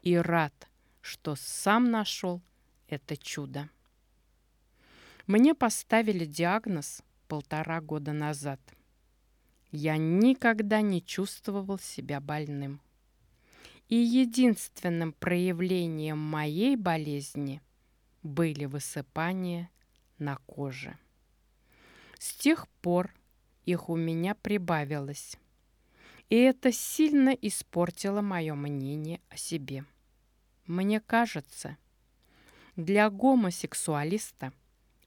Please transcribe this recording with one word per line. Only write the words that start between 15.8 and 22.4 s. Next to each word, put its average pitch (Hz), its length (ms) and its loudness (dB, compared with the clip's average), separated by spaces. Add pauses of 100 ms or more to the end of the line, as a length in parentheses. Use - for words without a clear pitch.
моей 156 560 0
болезни 147 880 -4 (600)
были 151 440 -2
высыпания 170 1040 -6 (500)
на 143 260 -4
коже. 139 520 -10 (1200)
С - 160 -10
тех - 320 2 (140)